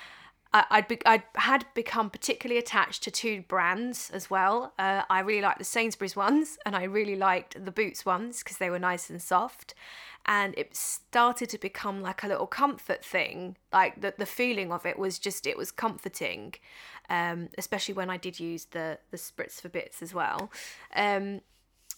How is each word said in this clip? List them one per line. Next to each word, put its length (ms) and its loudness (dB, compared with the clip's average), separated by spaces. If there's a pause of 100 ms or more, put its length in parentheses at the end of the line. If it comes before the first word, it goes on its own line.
(520)
I, 180 10
I'd 180 6
be-, 180 -2
I 160 8 (140)
had 380 4
become 360 0
particularly 480 -2
attached 460 2
to 60 -4
two 380 -2
brands 640 0
as 180 -8
well. 480 4
Uh, 320 2
I 100 4
really 220 2
liked 160 2
the 60 -10
Sainsbury's 520 -2
ones 480 4
and 120 -2
I 80 0
really 320 0
liked 480 2
the 80 -8
Boots 340 -2
ones 360 -2
'cause 160 -10
they 120 0
were 80 0
nice 320 -2
and 100 -8
soft. 540 0 (540)
And 300 2
it 180 -6
started 720 2
to 80 -8
become 440 -6
like 220 -6
a 40 -4
little 200 0
comfort 560 0
thing. 520 -4 (160)
Like 280 4
the, 180 -2
the 80 -2
feeling 460 0
of 120 -4
it 140 -2
was 220 -2
just, 260 -4
it 100 0
was 140 -6
comforting, 840 -6 (540)
um, 400 0 (100)
especially 360 -4
when 160 -2
I 60 -2
did 240 -10
use 240 -6
the, 340 -6 (140)
the 60 -10
Spritz 420 -10
for 80 -14
Bits 340 -8
as 120 -12
well. 360 -2 (460)
Um, 460 2 (540)